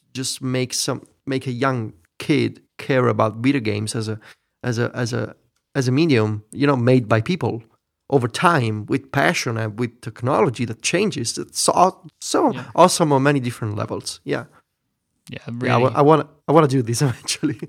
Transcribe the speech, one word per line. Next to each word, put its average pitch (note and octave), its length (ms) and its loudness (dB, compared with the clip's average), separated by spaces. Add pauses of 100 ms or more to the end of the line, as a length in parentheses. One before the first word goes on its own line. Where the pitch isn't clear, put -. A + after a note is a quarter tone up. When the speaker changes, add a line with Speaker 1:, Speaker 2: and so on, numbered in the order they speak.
(140)
Speaker 1:
just B2+ 260 -8
make B2+ 320 -4
some, - 340 -4 (200)
make C3+ 200 -4
a C3 60 -4
young A#2+ 400 -2 (260)
kid B2+ 440 -2 (160)
care B2 300 2
about A2 280 0
video B2+ 240 0
games G#2+ 340 -4
as A2 140 -4
a, G#2+ 100 -6 (440)
as A#2+ 160 -2
a, A#2+ 160 0
as A#2+ 180 -4
a, A#2 240 -6 (380)
as B2+ 140 0
a B2 40 2
medium, A2+ 600 2
you C#3 140 0
know, C#3+ 100 2
made A#2+ 320 4
by A2+ 120 4
people A2+ 420 -4 (480)
over A#2+ 180 2
time A#2 580 0
with - 260 -4
passion C#3+ 440 0
and A2 220 -6
with A#2+ 240 -6
technology C3 640 -2
that - 160 -10
changes. E3+ 560 -2
It's - 220 -10
so, F3+ 460 2 (140)
so D#4 320 2
Speaker 2:
Yeah. B2 120 -8 (100)
Speaker 1:
awesome E3+ 380 6
on C3+ 100 4
many C#3+ 180 2
different A#2 360 -6
levels. G#2 480 -8
Yeah. C#3+ 200 -6 (840)
Speaker 2:
Yeah, C3 80 -14 (240)
Speaker 1:
Yeah, B2 120 0
I A#2+ 40 4
wa-, A#2+ 80 4
Speaker 2:
really. A#2+ 100 0
Speaker 1:
I D3+ 60 4
wanna, D3 260 4 (200)
I D3 40 0
wanna D#3 160 6
do C3 140 0
this A#2 200 -4
<laughs> D3 40 2
eventually. - 520 -4 (100)